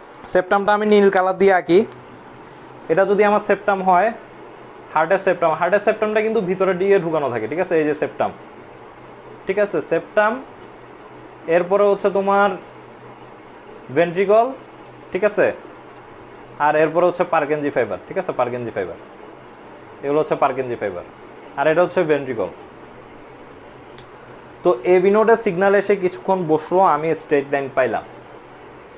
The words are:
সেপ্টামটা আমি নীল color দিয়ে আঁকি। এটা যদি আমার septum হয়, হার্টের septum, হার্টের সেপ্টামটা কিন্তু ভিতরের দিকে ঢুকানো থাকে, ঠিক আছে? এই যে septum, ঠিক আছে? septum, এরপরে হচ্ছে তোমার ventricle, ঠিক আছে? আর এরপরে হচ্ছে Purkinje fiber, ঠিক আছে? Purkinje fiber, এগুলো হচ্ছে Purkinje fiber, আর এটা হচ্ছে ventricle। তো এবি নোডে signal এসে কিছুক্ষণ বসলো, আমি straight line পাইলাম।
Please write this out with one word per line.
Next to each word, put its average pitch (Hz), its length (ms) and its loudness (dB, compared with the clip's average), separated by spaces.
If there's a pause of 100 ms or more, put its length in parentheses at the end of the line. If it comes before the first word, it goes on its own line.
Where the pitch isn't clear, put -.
(320)
সেপ্টামটা 190 440 0
আমি 214 160 -2
নীল 202 240 6
color 185 240 0
দিয়ে 196 200 6
আঁকি। 165 180 2 (1120)
এটা 180 180 4
যদি 208 200 2
আমার 208 200 2
septum 196 280 0 (100)
হয়, 185 200 4 (840)
হার্টের 170 320 0
septum, 175 240 2 (100)
হার্টের 185 260 0
সেপ্টামটা 214 400 0
কিন্তু 226 220 -2
ভিতরের 185 320 0
দিকে 196 240 4
ঢুকানো 156 280 -2
থাকে, 110 180 -4
ঠিক 156 140 -4
আছে? 180 160 -2
এই 151 80 0
যে 151 140 -2
septum, 123 280 -4 (1160)
ঠিক 190 180 -4
আছে? 196 140 -4 (120)
septum, 208 420 0 (1200)
এরপরে 185 340 2
হচ্ছে 202 180 0 (100)
তোমার 196 320 2 (1500)
ventricle, 185 500 2 (640)
ঠিক 185 180 -4
আছে? 180 160 2 (1200)
আর 151 60 2 (100)
এরপরে 160 260 2
হচ্ছে 170 240 -2
Purkinje 147 440 -2
fiber, 104 300 -2
ঠিক 160 160 -16
আছে? 160 160 -6
Purkinje 123 380 -4
fiber, 87 220 -6 (1080)
এগুলো 143 180 0
হচ্ছে 156 200 -4
Purkinje 131 380 -2
fiber, 90 240 -6 (540)
আর 139 120 -2
এটা 160 140 2
হচ্ছে 175 160 -2 (100)
ventricle। 127 400 -2 (2250)
তো 175 60 4 (240)
এবি 185 220 4
নোডে 220 180 4 (100)
signal 196 360 2
এসে 196 140 0 (100)
কিছুক্ষণ 190 340 -4 (140)
বসলো, 156 280 0 (140)
আমি 151 120 -4 (160)
straight 139 320 0
line 139 120 -4 (100)
পাইলাম। 113 280 0 (920)